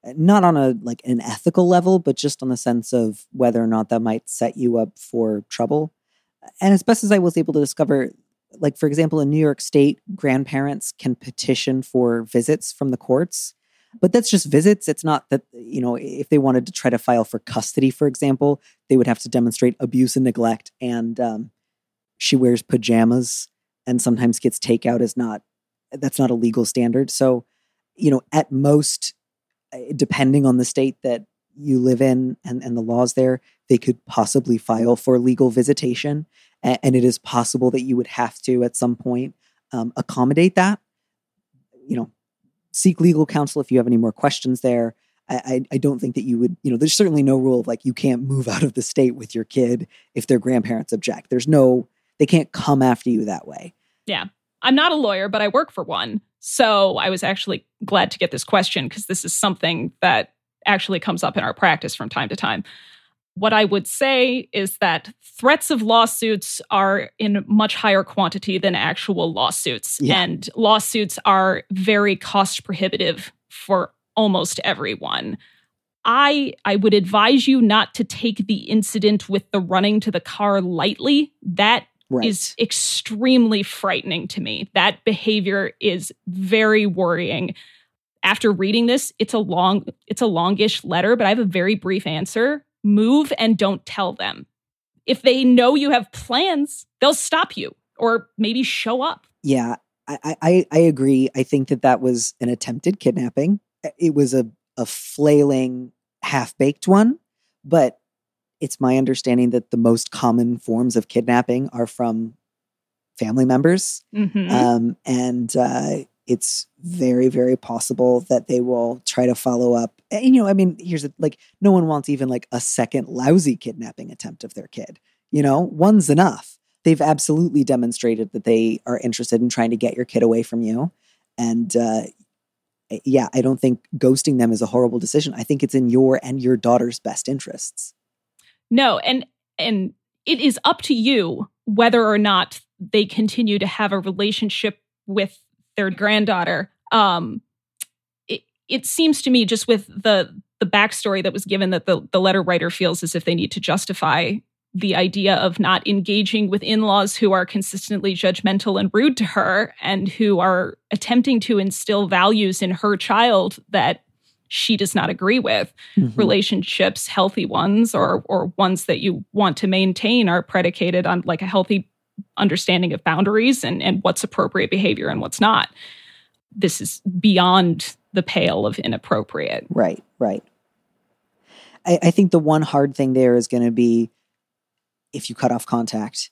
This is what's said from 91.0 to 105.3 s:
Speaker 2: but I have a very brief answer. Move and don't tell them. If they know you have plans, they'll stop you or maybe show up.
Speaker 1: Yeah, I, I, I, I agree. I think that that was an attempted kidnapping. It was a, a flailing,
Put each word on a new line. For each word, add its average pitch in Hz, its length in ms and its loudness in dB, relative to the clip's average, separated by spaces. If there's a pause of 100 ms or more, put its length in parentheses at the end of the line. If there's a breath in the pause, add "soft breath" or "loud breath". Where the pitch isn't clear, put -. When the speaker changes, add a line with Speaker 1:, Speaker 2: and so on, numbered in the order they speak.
Speaker 2:
but 226 120 0
I - 20 4
have 214 80 2
a 240 80 0
very 185 300 0
brief 190 320 -4
answer. 220 580 -4 (180)
Move 226 540 4
and 226 220 2
don't 196 260 -2
tell - 280 -6
them. - 340 -12 (580)
If - 160 -2
they 262 220 4
know 247 320 6
you 285 160 0
have 247 200 0
plans, 294 760 -4 (120)
they'll 285 140 4
stop - 420 -2
you - 200 -12 (240)
or 233 300 0 (100)
maybe 226 240 0
show 247 400 -4
up. - 240 -8 (160)
Speaker 1:
Yeah, 120 320 0 (320)
I, 143 160 -8
I, 151 180 -4
I, 175 300 4
I 151 80 2
agree. 135 560 4
I 131 80 -2
think 135 240 0
that 127 160 -2
that 127 180 4
was 123 400 -2
an 120 80 -2
attempted 123 500 -4
kidnapping. 139 600 0 (400)
It 165 160 0
was 139 180 2
a, 127 140 0 (300)
a 120 100 -4
flailing, 135 1040 0 (320)